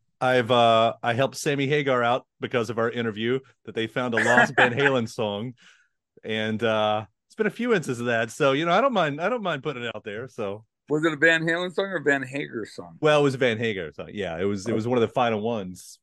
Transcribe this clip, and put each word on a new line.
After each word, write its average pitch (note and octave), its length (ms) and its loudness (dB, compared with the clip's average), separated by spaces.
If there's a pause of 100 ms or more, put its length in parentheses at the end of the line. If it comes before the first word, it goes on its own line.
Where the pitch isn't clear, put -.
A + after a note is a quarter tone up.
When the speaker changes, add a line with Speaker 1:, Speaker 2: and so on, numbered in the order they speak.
(200)
Speaker 1:
I've, B2+ 300 2
uh, A#2 440 6 (100)
I A#2 100 0
helped C3 220 0
Sammy C#3 320 -2
Hagar C3+ 340 2
out A#2+ 240 0 (140)
because A#2 300 -2
of A2 80 -4
our A#2 120 2
interview A#2 480 -2 (260)
that G#2+ 120 -12
they A2+ 100 -2
found B2 280 -4
a A2 100 0
lost D#3+ 320 4
Van B2 180 4
Speaker 2:
<laughs> - 20 -4
Speaker 1:
Halen C3 320 2
song, A2 460 -6 (680)
and, A2 400 -4
uh, G#2+ 420 0 (200)
it's - 80 -20
been A3 120 -2
a G3 40 0
few A#3 240 -2
instances C3+ 260 -2
of A#2+ 60 -4
that. A#2 240 0
So, C#3 220 2
you D3 120 0
know, E3+ 80 0
I G3 80 4
don't C4 140 2
mind, D3+ 260 0
I F3+ 80 0
don't A#3+ 140 -4
mind D#3 200 -4
putting C3+ 200 -6
it A2+ 120 -6
out A2 80 -12
there. A2+ 260 -10
So G#2+ 360 -8 (240)
Speaker 2:
was D3+ 160 0
it E3 80 2
a D3+ 40 -6
Van D#3+ 260 4
Halen E3+ 320 -2
song G3 120 -2
or F#3 140 -6
Van C#3 220 0
Hagar C3 420 -8
song? E2+ 380 -16
Speaker 1:
Well, D3+ 180 6
it - 20 6
was C#3 120 4
a B2+ 40 -8
Van A#2 200 2
Hagar F#2+ 340 -4
song. F2+ 220 -14
Yeah, F2+ 240 -4
it F#2 60 0
was, G2+ 220 -2
it A2+ 80 -2
was G#2+ 100 -2
Speaker 2:
Okay. A#2+ 60 -2
Speaker 1:
one B2 80 2
of A2+ 40 4
the G#2 100 0
final A#2 300 0
ones G2+ 600 -8